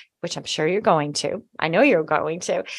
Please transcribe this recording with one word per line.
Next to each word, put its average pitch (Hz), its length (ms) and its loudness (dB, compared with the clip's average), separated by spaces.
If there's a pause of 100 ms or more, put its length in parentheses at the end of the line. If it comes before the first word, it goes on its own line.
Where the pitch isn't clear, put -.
(200)
which - 160 -8
I'm 147 80 -10
sure - 220 -2
you're 185 140 0
going 156 340 2
to, - 300 -4 (160)
I 156 80 0
know 165 120 2
you're 233 220 4
going 156 380 -2
to, 175 240 -4 (140)